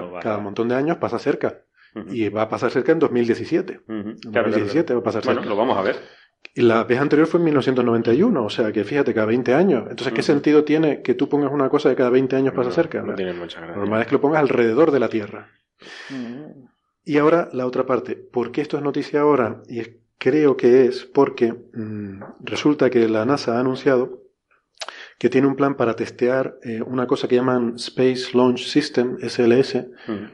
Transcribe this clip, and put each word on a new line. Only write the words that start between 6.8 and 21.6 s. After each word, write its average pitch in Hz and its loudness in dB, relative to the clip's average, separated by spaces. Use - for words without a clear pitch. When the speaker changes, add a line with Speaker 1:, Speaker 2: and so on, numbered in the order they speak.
Speaker 1:
vez 120 0
anterior 147 4
fue 175 0
en 170 2
mil 151 2
novecientos 127 2
noventa 117 2
y 151 4
uno, 185 2
o 104 -4
sea 110 -2
que 101 -2
cada 117 0
veinte 123 0
años. 156 2
Entonces, - -6
¿qué 131 -2
Speaker 2:
Ujú. 123 0
Speaker 1:
sentido 151 4
tiene 151 0
que 123 0
tú 135 -2
pongas 143 0
una 139 0
cosa 139 2
de 127 2
cada 123 2
veinte 131 2
años 135 0
pasa 123 -2
Speaker 3:
No, - -6
Speaker 1:
cerca? 165 -2
Speaker 3:
no 101 -6
tiene 92 -6
mucha 87 -12
gracia. 82 -14
Speaker 1:
Lo 101 -8
normal 107 0
es - -2
que 135 -4
lo 135 2
pongas 147 2
alrededor 127 2
de 135 2
la 113 0
Tierra. 104 -8
Speaker 4:
Ujú. 131 -14
Speaker 1:
Y 143 0
ahora 165 4
la 127 -4
otra 127 -2
parte, 120 -2
¿por 117 -6
qué - -4
esto 143 -6
es 143 -6
noticia 143 -2
ahora? 123 2
Y 117 -8
es, 113 -10
creo 139 4
que 127 6
es - -2
porque, 135 2